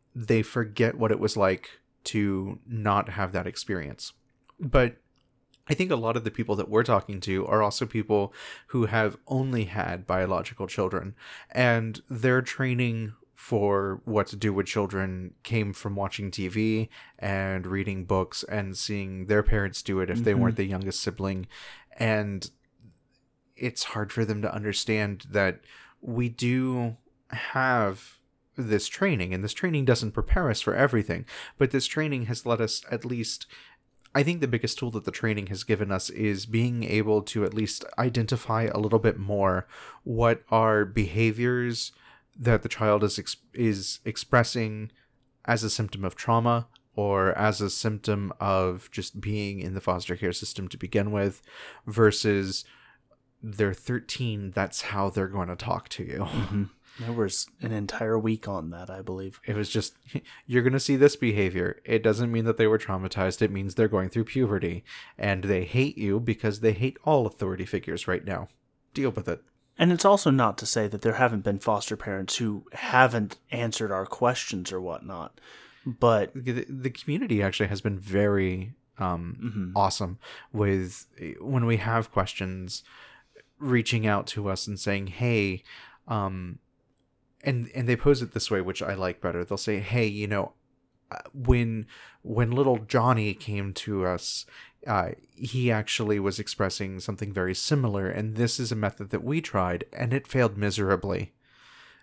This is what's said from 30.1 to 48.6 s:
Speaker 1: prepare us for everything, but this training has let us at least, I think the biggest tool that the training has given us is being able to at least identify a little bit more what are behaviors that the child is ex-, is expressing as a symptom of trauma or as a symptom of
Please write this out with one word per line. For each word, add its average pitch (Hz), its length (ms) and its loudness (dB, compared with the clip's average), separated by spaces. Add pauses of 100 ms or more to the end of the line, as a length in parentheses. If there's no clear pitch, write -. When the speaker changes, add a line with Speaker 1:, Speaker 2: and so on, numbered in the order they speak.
Speaker 1:
prepare 165 380 2
us 104 100 0
for 95 160 0
everything, 113 500 2 (320)
but 127 140 2
this 131 160 0
training 143 380 -2
has 117 200 -4
let 117 160 2
us - 300 -2
at 117 140 -4
least, 120 400 -4 (680)
I 139 100 4
think 165 180 2
the 135 60 2
biggest 120 300 0
tool 120 140 -4
that 110 140 -6
the - 60 -2
training 104 360 -2
has 95 160 -6
given 101 280 0
us 95 180 -2
is 104 360 -2
being 113 380 0
able 107 400 2
to 104 220 -2
at 90 80 -2
least 107 320 -2 (120)
identify 117 680 0
a - 140 0
little 107 200 4
bit 107 180 4
more 98 500 2 (360)
what 117 480 2
are 110 340 6
behaviors 113 1040 0 (460)
that 117 240 4
the - 80 -4
child 104 340 4
is 104 140 0
ex-, - 200 -6 (160)
is 104 500 0
expressing 110 880 0 (540)
as 113 180 2
a 110 60 0
symptom 101 340 -2
of 92 120 -2
trauma 117 520 2 (280)
or 98 420 2
as 104 240 2
a 101 80 -2
symptom 101 720 -2
of 92 520 0